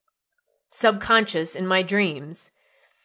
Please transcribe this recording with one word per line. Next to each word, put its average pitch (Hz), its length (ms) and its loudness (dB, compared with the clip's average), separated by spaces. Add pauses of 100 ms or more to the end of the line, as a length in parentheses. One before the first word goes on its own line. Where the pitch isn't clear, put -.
(720)
subconscious 214 840 2
in 185 120 -4
my 185 160 2
dreams, 170 680 -4 (540)